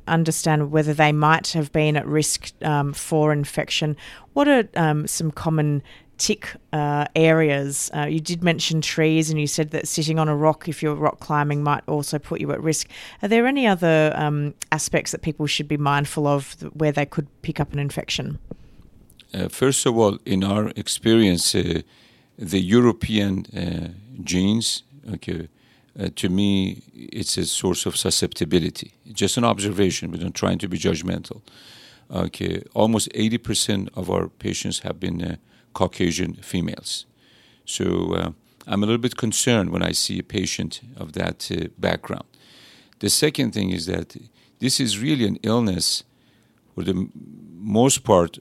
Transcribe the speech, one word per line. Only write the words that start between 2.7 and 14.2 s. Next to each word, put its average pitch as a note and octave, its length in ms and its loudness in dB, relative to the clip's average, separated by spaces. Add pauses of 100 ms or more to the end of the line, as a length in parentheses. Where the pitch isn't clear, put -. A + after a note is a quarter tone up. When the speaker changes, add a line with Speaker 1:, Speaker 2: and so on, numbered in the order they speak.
Speaker 1:
for D3+ 380 2
infection, D3 640 -2 (360)
what C#4+ 160 4
are, B3+ 260 4
um, D3+ 320 2
some D#3+ 260 -2
common D3+ 500 0 (340)
tick, - 380 -2 (180)
uh, D3 340 0 (100)
areas? D3+ 760 4
Uh, D3 140 -2
you D#3 140 -2
did E3+ 240 -6
mention E3 360 2
trees, D#3+ 500 2
and D#3 100 0
you D3 80 0
said D3+ 240 -2
that - 160 -4
sitting D#3 320 -2
on D#3 80 2
a D3 80 2
rock, D#3 320 2
if D#3 120 -8
you're D3+ 140 0
rock D3+ 240 -2
climbing, D3 460 0
might D3 240 0
also D3 320 -2
put - 200 -6
you C#3+ 120 -2
at - 100 -4
risk. D#3 260 -2 (320)
Are G#3 60 -4
there A3+ 220 4
any C#4 180 2
other, E3 480 4
um, D3 400 -2 (160)